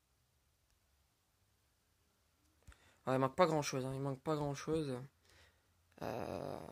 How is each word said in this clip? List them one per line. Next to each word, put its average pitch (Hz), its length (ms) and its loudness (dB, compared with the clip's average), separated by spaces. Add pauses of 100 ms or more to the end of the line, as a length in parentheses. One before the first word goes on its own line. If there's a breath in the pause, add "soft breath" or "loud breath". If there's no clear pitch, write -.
(3000 soft breath)
Ouais, 131 100 4
il 131 40 4
manque 131 160 2
pas 185 120 8
grand-chose, 143 380 2
hein, 131 80 -4
il 135 60 -4
manque 135 220 -4
pas 156 140 0
grand-chose. 147 640 -2 (1040 soft breath)
Euh, 95 560 -4 (140)